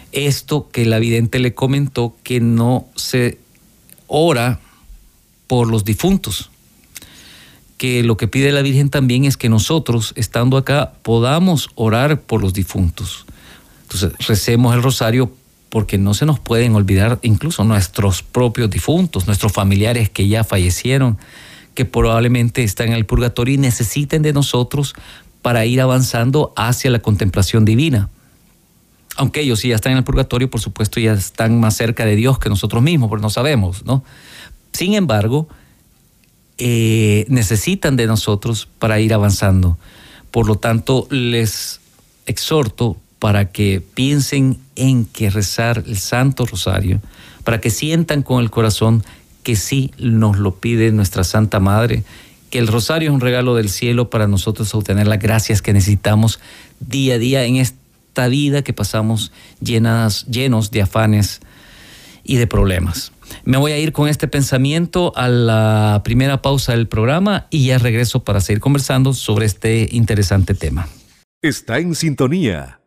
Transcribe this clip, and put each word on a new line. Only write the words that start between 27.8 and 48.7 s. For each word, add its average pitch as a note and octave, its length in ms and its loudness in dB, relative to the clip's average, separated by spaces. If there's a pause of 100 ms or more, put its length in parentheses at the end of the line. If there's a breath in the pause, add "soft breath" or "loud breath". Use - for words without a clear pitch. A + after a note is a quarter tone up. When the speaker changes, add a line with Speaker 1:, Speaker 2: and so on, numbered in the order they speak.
Speaker 1:
Aunque C3+ 240 -2
ellos B2 180 0
sí B2+ 100 -2
ya A#2 60 2
están A#2+ 160 0
en C3 80 2
el B2+ 40 2
purgatorio, C3 460 0
por A#2 120 -6
supuesto, G#2 380 -4
ya A2 140 2
están A2 460 0
más A2 160 2
cerca A#2 300 -2
de G#2 100 2
Dios B2 240 2
que - 100 0
nosotros G#2+ 320 0
mismos, C#3 280 2
porque G#2+ 120 -4
no G#2+ 80 -2
sabemos, A2 560 -2
¿no? C3 180 -2 (680 loud breath)
Sin F#3 220 -2
embargo, C3+ 520 0 (1120 soft breath)
eh, A2 720 2
necesitan B2+ 680 0
de A#2+ 120 0
nosotros A2 600 -2 (120)
para A2 200 0
ir A2 140 2
avanzando. F#2+ 640 2 (540 loud breath)
Por A2+ 160 0
lo G#2+ 80 2
tanto, A#2 540 -2
les A#2+ 680 -4 (460)
exhorto A#2+ 720 -2 (220)
para G2+ 320 0
que G2 300 -2 (120)
piensen C3+ 680 0 (160)
en B2+ 300 2
que - 260 -2
rezar A2 560 -2
el A2 100 -6
Santo B2 480 -2
Rosario, F#2+ 560 -2 (420 loud breath)
para A2+ 160 -2
que A2 120 -2
sientan D3+ 500 -2
con B2+ 220 0
el A2 80 -2
corazón A2 520 2 (380 loud breath)